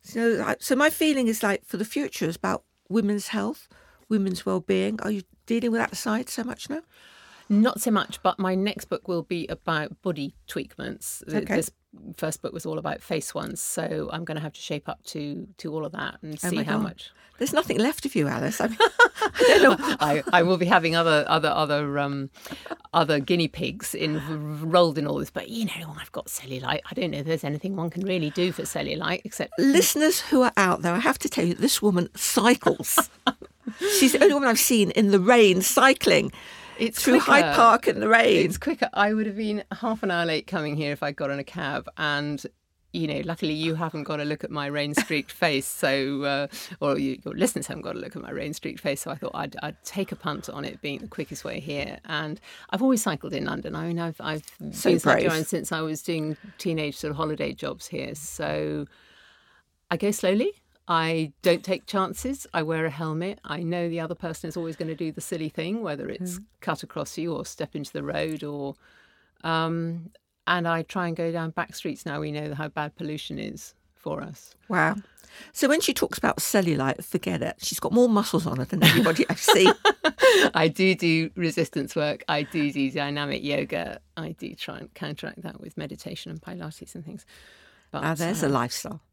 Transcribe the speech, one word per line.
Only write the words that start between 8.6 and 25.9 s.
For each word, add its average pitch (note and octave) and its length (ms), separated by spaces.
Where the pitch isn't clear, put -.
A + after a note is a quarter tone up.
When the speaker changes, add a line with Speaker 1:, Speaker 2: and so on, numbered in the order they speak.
Speaker 2:
book - 220
will E3+ 160
be E3+ 240
about D#3+ 540
body D3 340
tweakments. - 800
Th-, G#3 140
Speaker 1:
Okay. F3 120
Speaker 2:
this D#3+ 140
first D#3+ 240
book - 120
was E3 120
all D#3 120
about D#3 240
face - 320
ones, D3+ 280
so D#3 500
I'm D#3+ 140
gonna D#3 140
have D3+ 140
to - 80
shape - 280
up - 160
to, - 420
to D#3 160
all D#3 120
of - 80
that - 280
and D#3 120
Speaker 1:
Oh F3+ 60
Speaker 2:
see F3 80
Speaker 1:
my D3+ 60
Speaker 2:
how - 140
Speaker 1:
God. A3 60
Speaker 2:
much. - 280
Speaker 1:
There's C4+ 160
nothing - 260
left C4 260
of C#4+ 100
you, D3+ 140
Alice. C3 320
I B3 60
mean, A3+ 120
<laughs> - 420
I G#4+ 80
don't F#4+ 160
know. D4 140
Speaker 2:
<laughs> - 220
I, D3+ 320
I F3 120
will F3+ 140
be E3+ 100
having E3 280
other, D#3+ 320
other, D#3 220
other, D3 500
um, C#3 300
other D#3 260
guinea E3 300
pigs - 440
in, D#3 280
rolled E3+ 280
in D3+ 80
all D3 120
this, C#3 140
but, - 180
you A3+ 160
know, E3 340